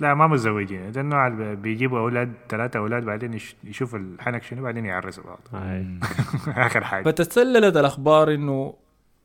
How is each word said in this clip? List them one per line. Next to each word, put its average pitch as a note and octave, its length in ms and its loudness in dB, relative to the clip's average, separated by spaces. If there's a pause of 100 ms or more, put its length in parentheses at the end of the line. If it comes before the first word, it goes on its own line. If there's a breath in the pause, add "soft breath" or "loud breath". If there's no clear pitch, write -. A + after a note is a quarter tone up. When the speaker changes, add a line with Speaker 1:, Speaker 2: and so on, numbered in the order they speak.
Speaker 1:
لا، D3 140 4
ما D#3 120 6
متزوجين. G#2 680 0
ده C3 80 -4
النوع C#3 260 2
اللي G#2+ 300 -4
بيجيبوا A2 420 -2
أولاد، A#2+ 340 0 (160)
ثلاثة A#2 300 -4
أولاد، A2+ 260 -2
بعدين A2+ 300 -6
يش-، - 300 -12
يشوف A2 300 -6
الحنك G2+ 480 -6
شنو، B2 200 -10
بعدين A#2 220 -4
يعرسوا F#2 400 -6
بعض. F2 160 -16 (140)
Speaker 2:
آي. F#2+ 280 -4
Speaker 3:
مم. F#2 180 -8 (300)
Speaker 1:
<laughs> B2 360 -2
آخر A#2 180 0
حاجة. F#2+ 200 -4
Speaker 3:
فتسللت G3+ 720 4
الأخبار D3+ 580 6
إنه C#3 400 -4 (500)